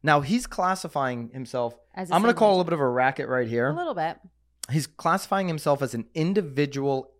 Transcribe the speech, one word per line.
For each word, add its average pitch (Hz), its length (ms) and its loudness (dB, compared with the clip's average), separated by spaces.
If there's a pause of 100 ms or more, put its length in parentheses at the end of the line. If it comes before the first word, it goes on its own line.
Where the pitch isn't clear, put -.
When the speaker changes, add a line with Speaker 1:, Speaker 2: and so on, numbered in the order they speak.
Speaker 1:
Now, 147 160 4
he's 202 260 0
classifying 139 840 -2
himself, 120 460 -6 (180)
Speaker 2:
As 185 160 -10
a 170 40 2
Speaker 1:
I'm 180 80 4
gonna 233 80 4
Speaker 2:
single 233 80 2
Speaker 1:
call 214 100 6
a - 40 6
Speaker 2:
agent. 185 60 4
Speaker 1:
little 180 60 2
bit 165 100 -4
of 151 60 0
a 135 80 2
racket 127 400 0
right 127 200 0
here. 117 200 0
Speaker 2:
A 147 60 0
little 330 200 -4
bit. 165 240 -4 (520)
Speaker 1:
He's 143 180 0
classifying 190 600 -2
himself 147 340 0
as 123 120 -2
an 117 200 -6
individual 143 1040 0